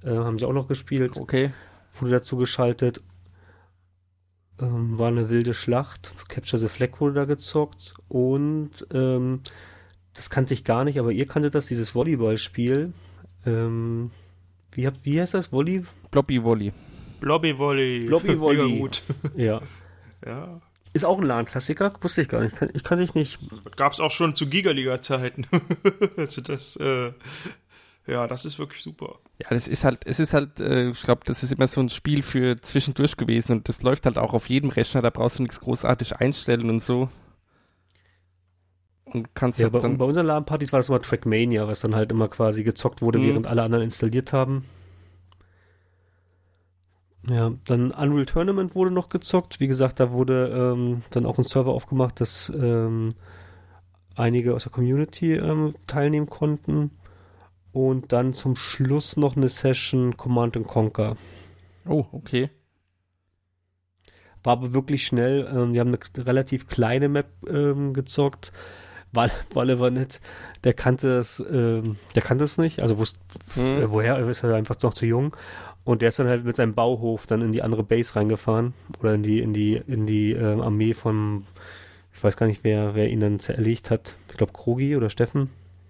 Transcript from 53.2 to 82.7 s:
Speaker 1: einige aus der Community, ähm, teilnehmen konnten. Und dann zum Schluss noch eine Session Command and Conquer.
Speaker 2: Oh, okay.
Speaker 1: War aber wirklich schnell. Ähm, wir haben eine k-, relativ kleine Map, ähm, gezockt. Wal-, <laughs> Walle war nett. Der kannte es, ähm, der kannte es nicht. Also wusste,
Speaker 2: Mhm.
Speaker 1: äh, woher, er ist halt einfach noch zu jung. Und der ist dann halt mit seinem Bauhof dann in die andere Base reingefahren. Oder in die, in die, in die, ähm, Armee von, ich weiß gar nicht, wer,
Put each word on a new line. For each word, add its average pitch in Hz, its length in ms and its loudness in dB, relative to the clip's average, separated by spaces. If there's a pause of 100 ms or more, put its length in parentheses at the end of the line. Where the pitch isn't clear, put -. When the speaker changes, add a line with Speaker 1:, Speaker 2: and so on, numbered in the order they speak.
Speaker 1:
einige 120 400 2
aus 120 80 -2
der - 100 -12
Community, 147 600 0
ähm, 156 400 0 (120)
teilnehmen 147 420 0
konnten. 147 640 -2 (800)
Und 131 400 0
dann 127 200 2
zum 127 240 -2
Schluss - 600 -2
noch 143 200 2
eine 131 120 4
Session 123 680 0
Command 120 400 0
and 113 100 -4
Conquer. 110 500 0 (680)
Speaker 2:
Oh, 151 280 0
okay. 127 360 -2 (2000)
Speaker 1:
War 120 100 4
aber 123 180 -2
wirklich 135 320 0
schnell. 127 480 2
Ähm, 123 220 2
wir 120 60 4
haben 120 80 4
eine 123 100 2
k-, - 240 -12
relativ 131 460 0
kleine 127 400 2
Map, 143 180 0 (220)
ähm, 143 440 0
gezockt. 139 600 -2 (600)
Wal-, 117 180 4
<laughs> - 220 -8
Walle 123 280 2
war 123 100 4
nett. 131 300 -4 (440)
Der 127 100 6
kannte 131 340 2 (100)
es, - 220 -4 (100)
ähm, 113 460 2 (180)
der - 80 4
kannte 139 220 2
es 143 120 -2
nicht. 165 240 2
Also 113 180 2
wusste, 110 200 -2 (380)
Speaker 2:
Mhm. 131 260 2
Speaker 1:
äh, 110 80 0
woher, 110 260 2
er 120 120 0
ist 123 160 -4
halt 117 100 4
einfach 110 280 -2
noch 113 120 2
zu - 120 -2
jung. 127 300 0 (480)
Und 117 180 2
der 117 60 4
ist 117 100 0
dann 131 100 2
halt 120 160 0
mit 120 120 -2
seinem 110 180 2
Bauhof 117 520 0
dann 113 160 0
in 110 100 0
die 110 100 -2
andere 110 220 0
Base 113 320 0
reingefahren. 110 560 0 (280)
Oder 107 140 2
in 104 80 0
die, 107 180 2
in 110 120 -2
die, 104 240 2 (100)
in 113 200 -2
die, 107 260 2
ähm, 110 300 0
Armee 110 320 2
von, 104 500 -2 (680)
ich - 120 -6
weiß 104 140 2
gar 113 80 4
nicht, 104 180 0
wer, 104 300 2